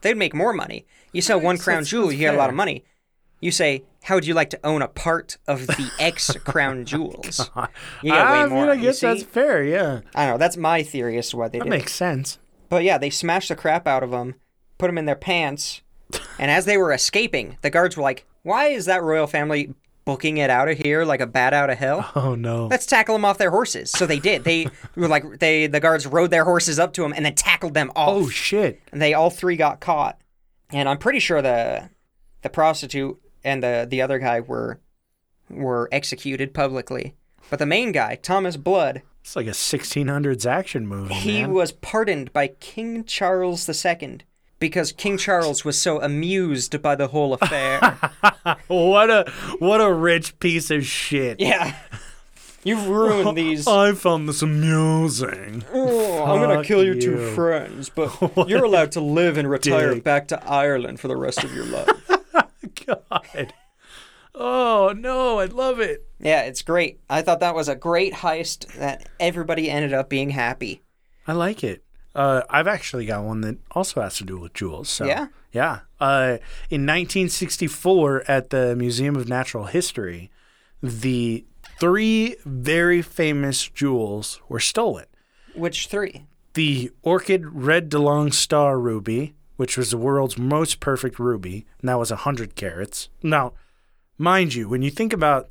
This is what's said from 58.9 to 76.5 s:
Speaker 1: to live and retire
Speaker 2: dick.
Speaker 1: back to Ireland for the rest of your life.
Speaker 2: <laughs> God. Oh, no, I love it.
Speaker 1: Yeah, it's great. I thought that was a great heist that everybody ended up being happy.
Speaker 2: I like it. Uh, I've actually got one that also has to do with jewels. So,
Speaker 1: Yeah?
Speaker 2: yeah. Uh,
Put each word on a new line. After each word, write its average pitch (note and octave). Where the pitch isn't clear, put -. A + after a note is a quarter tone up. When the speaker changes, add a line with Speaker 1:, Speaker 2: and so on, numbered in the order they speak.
Speaker 1:
to E3+
live D3+
and C#3+
retire C#3
Speaker 2:
dick. A#2
Speaker 1:
back C#3+
to -
Ireland C#3
for C#3+
the B2+
rest C3
of C3
your B2
life. -
Speaker 2:
<laughs> -
God. -
Oh, A#3+
no, B3+
I F#3+
love B3+
it. F3
Speaker 1:
Yeah, D3+
it's B2
great. E3
I D3
thought E3+
that F3
was D3+
a C3+
great E3+
heist E3
that C#3
everybody E3
ended D3
up C3
being C#3
happy. B2
Speaker 2:
I D#3
like F3
it. G2
Uh, C#3
I've D#3+
actually C3+
got G#2
one A2
that A2
also F3
has F#2+
to -
do F#2
with E2+
jewels. F#2
So, -
Speaker 1:
Yeah? A3
Speaker 2:
yeah. C#3
Uh, C3